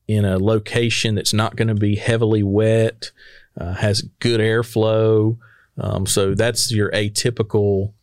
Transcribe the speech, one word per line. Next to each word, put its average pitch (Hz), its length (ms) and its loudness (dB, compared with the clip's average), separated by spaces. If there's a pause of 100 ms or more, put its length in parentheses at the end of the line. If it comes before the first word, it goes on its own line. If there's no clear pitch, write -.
in 107 200 0
a 92 120 0
location 110 760 0
that's - 180 -2
not 107 240 -2
gonna 113 200 0
be 104 200 0
heavily 113 460 0
wet, 110 720 0 (460)
uh, 87 160 -8
has 104 280 0 (160)
good 117 220 0
airflow. 110 1000 2 (400)
Um, 98 280 -4
so 98 280 0
that's 110 360 0
your 104 200 0
atypical 104 1120 -2